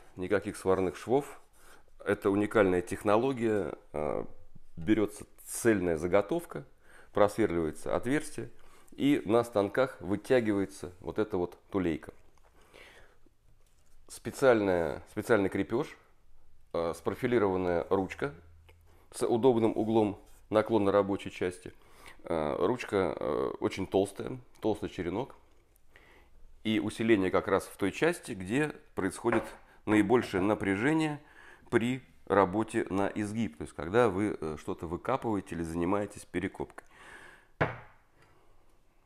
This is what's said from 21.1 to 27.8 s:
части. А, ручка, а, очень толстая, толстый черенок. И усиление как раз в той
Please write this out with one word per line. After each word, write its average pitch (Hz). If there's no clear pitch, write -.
части. -
А, 76
ручка, 98
а, 64
очень 95
толстая, 110
толстый 101
черенок. 95
И 110
усиление 110
как 90
раз 95
в -
той 98